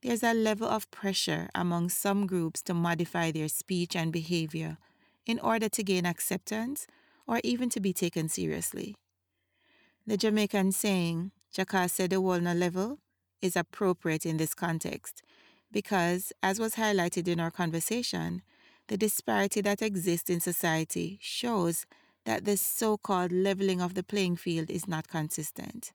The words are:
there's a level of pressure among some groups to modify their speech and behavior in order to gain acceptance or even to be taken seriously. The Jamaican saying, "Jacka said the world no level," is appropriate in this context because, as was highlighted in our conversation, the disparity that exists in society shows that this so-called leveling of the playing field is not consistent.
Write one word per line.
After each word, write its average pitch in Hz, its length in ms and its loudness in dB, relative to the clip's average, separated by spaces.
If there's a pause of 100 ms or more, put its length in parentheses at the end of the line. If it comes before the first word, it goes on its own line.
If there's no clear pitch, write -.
there's 240 220 0
a 233 100 4
level 220 340 2
of 220 240 0
pressure 170 640 -2
among 175 340 0
some 202 380 0
groups 170 360 -2
to 180 100 -2
modify 170 580 0
their 156 160 -2
speech - 480 -2
and 165 160 0
behavior 160 680 -2 (480)
in 226 140 -2
order 220 300 2
to - 140 -2
gain 185 220 2
acceptance 214 800 -4 (400)
or 233 180 0
even 247 260 0
to 226 100 -4
be 190 140 2
taken 165 340 0
seriously. 170 680 -4 (1080)
The 214 120 0
Jamaican 208 560 4
saying, 175 580 0 (200)
"Jacka 190 360 0
said 185 220 0
the 190 100 2
world 180 240 2
no 175 100 2
level," 180 460 0 (420)
is 185 140 0
appropriate 175 680 0
in 160 100 0
this 156 180 0
context - 680 -4 (480)
because, 185 600 0 (100)
as 190 160 2
was 226 160 0
highlighted 185 520 2
in 170 120 0
our 165 100 0
conversation, 175 960 -2 (440)
the 208 100 -2
disparity 208 640 2
that 202 200 0
exists 180 480 0
in 175 120 0
society 170 800 -2
shows 185 640 0 (400)
that 220 200 -2
this 202 160 2
so-called 202 680 0
leveling 190 500 2
of 180 140 -2
the 180 80 -2
playing 185 320 0
field 165 340 -2
is 180 180 -4
not 160 200 -4
consistent. - 880 -6